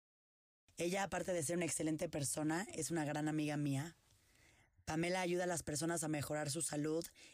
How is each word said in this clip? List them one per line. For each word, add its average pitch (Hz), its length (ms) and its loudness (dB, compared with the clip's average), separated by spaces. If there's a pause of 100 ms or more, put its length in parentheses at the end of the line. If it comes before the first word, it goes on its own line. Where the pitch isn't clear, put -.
(760)
Ella, 175 280 2
aparte 185 280 -2
de 175 120 2
ser 170 120 0
una 170 100 2
excelente 156 440 0
persona, 156 640 0
es 160 180 -2
una 160 140 2
gran 151 240 0
amiga 151 260 0
mía. 147 400 0 (880)
Pamela 175 380 0
ayuda 175 240 2
a - 20 0
las 175 160 -2
personas 160 400 0
a 156 60 0
mejorar 151 400 0
su 131 120 -2
salud 156 440 0 (280)